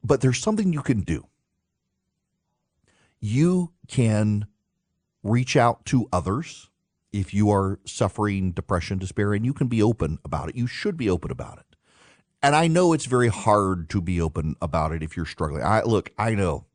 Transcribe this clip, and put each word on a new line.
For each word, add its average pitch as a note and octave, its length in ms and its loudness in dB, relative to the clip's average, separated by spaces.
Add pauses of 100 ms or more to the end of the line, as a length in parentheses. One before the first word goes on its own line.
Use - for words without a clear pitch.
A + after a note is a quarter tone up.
But B2+ 160 2
there's B2+ 200 0
something G#3+ 340 0
you D3 80 -4
can A2+ 200 -2
do. D#2+ 260 -6 (1900)
You E3 500 0 (160)
can G#2+ 600 2 (760)
reach A#2+ 320 0
out A#2+ 300 2
to B2 260 0
others F#2 580 -4 (420)
if G2 220 -6
you G#2 160 4
are G2 360 2
suffering G2 640 -2
depression, F#2 480 -4
despair, G2+ 340 -2
and G#2 120 -2
you C3+ 80 -2
can C3+ 140 -2
be A#2 140 0
open G#2 420 0
about D#2 260 -6
it. - 60 -12
You B2 120 -4
should G3 300 -6
be A2 120 -2
open F2 220 -2
about B1 260 -12
it. - 180 -20 (680)
And C#3+ 120 4
I E3 120 6
know E3+ 260 6
it's C#3 120 0
very B2 240 4
hard G2 600 2
to G2+ 120 0
be F2 200 0
open D#2 400 -2
about D#2 300 -2
it D#2+ 100 -6
if D#2+ 160 -8
you're E2+ 80 -4
struggling. D2+ 380 -6
I, G#2 180 2
look, A2 360 0
I A2 180 0
know. F2 400 -2